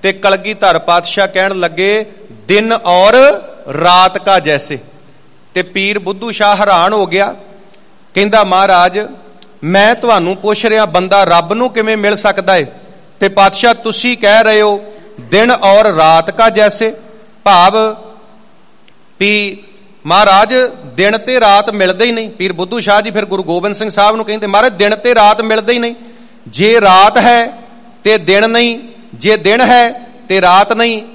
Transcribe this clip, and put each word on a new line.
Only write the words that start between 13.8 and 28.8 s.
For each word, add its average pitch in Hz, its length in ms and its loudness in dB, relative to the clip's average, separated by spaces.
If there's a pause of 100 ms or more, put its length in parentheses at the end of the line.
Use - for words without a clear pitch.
ਕਹਿ 220 260 2
ਰਹੇ 214 200 2
ਹੋ 208 220 -2 (360)
ਦਿਨ 202 300 0
ਔਰ 202 340 2 (100)
ਰਾਤ 165 360 2
ਕਾ 226 200 2
ਜੈਸੇ," 214 420 -2 (520)
ਭਾਵ 208 520 2 (1200)
ਵੀ 208 420 -4 (440)
ਮਹਾਰਾਜ 202 480 2 (300)
ਦਿਨ 185 340 -2
ਤੇ 247 220 -4
ਰਾਤ 208 300 2
ਮਿਲਦੇ 190 340 -2
ਹੀ 240 80 -2
ਨਹੀਂ। 226 180 -8
ਪੀਰ 180 220 -8
ਬੁੱਧੂ 185 280 -8
ਸ਼ਾਹ 208 220 0
ਜੀ 220 80 -8
ਫਿਰ 208 140 -4
ਗੁਰੂ 190 180 -8
ਗੋਬਿੰਦ 175 320 -4
ਸਿੰਘ 214 160 -8
ਸਾਹਿਬ 208 260 0
ਨੂੰ 220 80 -6
ਕਹਿੰਦੇ, 214 220 -8
"ਮਹਾਰਾਜ, 208 260 2
ਦਿਨ 208 240 -2
ਤੇ 240 180 -2
ਰਾਤ 214 260 4
ਮਿਲਦੇ 220 320 -2
ਹੀ 247 60 -2
ਨਹੀਂ, 233 160 -6 (540)
ਜੇ 214 320 2
ਰਾਤ 196 380 4
ਹੈ 233 340 2 (520)
ਤੇ 214 140 2
ਦਿਨ 196 320 0
ਨਹੀਂ, 233 280 0 (360)